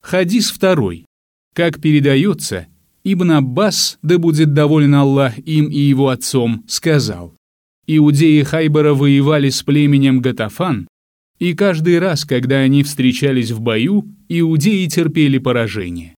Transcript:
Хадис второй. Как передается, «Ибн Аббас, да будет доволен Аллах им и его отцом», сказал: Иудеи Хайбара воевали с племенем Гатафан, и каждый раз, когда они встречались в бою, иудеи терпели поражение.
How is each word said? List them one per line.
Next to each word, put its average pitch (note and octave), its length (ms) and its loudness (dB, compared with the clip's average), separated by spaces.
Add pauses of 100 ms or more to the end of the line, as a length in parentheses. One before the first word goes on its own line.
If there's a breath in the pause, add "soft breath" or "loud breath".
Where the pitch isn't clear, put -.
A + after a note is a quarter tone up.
Хадис F#3+ 520 -2
второй. A2+ 540 -2 (480)
Как E3+ 260 -4
передается, C#3+ 880 0 (360)
«Ибн F3+ 280 0
Аббас, D3 680 -2
да E3+ 140 2
будет D#3 380 2
доволен D3 400 4
Аллах C#3 420 2
им D3+ 320 -2
и C#3+ 80 -6
его C#3 340 2
отцом», A#2+ 580 -2
сказал: A2 680 -2 (540)
Иудеи D3+ 560 4
Хайбара D3+ 500 0
воевали C#3 540 2
с - 160 -6
племенем C#3 560 2
Гатафан, A#2 680 -4 (540)
и F3+ 140 -2
каждый F3 440 0
раз, E3+ 260 -2
когда C3 340 -2
они C3+ 260 2
встречались B2+ 680 -2
в A2+ 100 -6
бою, A#2+ 460 0 (220)
иудеи E3+ 580 0
терпели D3+ 520 0
поражение. F#2+ 800 -4